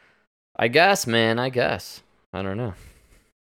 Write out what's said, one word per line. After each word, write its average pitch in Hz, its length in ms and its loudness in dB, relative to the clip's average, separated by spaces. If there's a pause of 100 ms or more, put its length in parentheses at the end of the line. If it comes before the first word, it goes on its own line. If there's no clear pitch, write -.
(560)
I 117 120 0
guess, 175 380 4
man. 113 320 2
I 127 120 -2
guess. 127 520 -4 (300)
I 92 100 -8
don't 95 140 -6
know. 113 180 -6 (760)